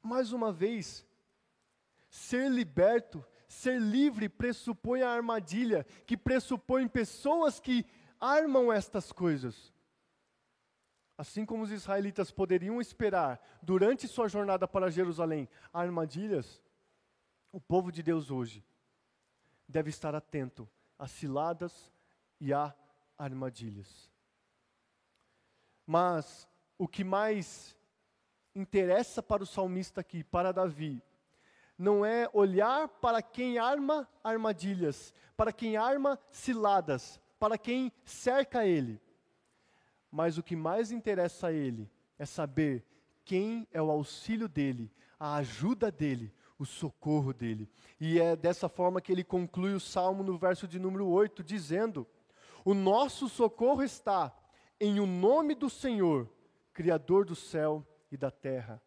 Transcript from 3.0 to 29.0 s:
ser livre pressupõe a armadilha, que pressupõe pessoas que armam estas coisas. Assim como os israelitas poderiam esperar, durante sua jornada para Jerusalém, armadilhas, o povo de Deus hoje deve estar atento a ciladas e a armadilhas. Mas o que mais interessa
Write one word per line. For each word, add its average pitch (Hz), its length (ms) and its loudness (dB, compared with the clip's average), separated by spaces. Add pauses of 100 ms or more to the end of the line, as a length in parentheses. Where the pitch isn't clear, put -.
ser 254 320 -2
livre 220 480 4
pressupõe 240 720 -2
a 247 120 2
armadilha, 220 720 0 (220)
que 233 80 0
pressupõe 254 720 0
pessoas 285 720 0
que 247 280 0 (340)
armam 269 500 4
estas 202 400 -2
coisas. 139 600 -4 (1400)
Assim 208 300 -8
como 220 160 -4
os 208 80 -6
israelitas 202 600 -2
poderiam 190 520 0
esperar, 180 580 0 (220)
durante 190 440 4
sua 226 220 -2
jornada 190 400 0
para 185 220 0
Jerusalém, 160 580 -2 (240)
armadilhas, 170 920 -4 (880)
o 190 80 -16
povo 180 320 0
de 165 120 -10
Deus 156 280 -2
hoje 113 320 -6 (1080)
deve 151 180 -2
estar 151 260 -8
atento 131 540 -10 (300)
a 139 80 -12
ciladas 160 840 -6 (480)
e 139 120 -2
a 143 220 -2 (420)
armadilhas. 127 960 -10 (1800)
Mas 170 640 0 (280)
o 180 120 -4
que - 160 -6
mais 202 720 -2 (800)
interessa 196 680 0